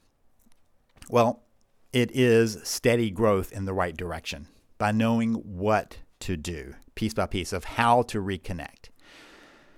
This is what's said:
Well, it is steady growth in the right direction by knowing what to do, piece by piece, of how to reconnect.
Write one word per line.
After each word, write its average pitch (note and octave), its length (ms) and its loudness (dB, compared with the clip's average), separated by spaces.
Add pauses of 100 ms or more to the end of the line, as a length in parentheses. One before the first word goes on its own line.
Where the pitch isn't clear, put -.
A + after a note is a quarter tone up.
(1080)
Well, A#2+ 340 2 (480)
it B2 240 2
is A2+ 480 4
steady A#2 480 0
growth G2 400 2
in G2 140 -6
the F#2+ 80 -4
right F2+ 220 -2
direction D#2+ 520 -10 (300)
by G#2+ 160 2
knowing A2+ 400 2
what G2+ 640 -2 (240)
to F#2 160 -4
do, D2 380 -10 (200)
piece A2 180 -2
by G2 120 0
piece, F2+ 260 -6
of F2+ 140 -6
how A#2+ 380 4
to A2 180 -4
reconnect. F#2 680 -8 (880)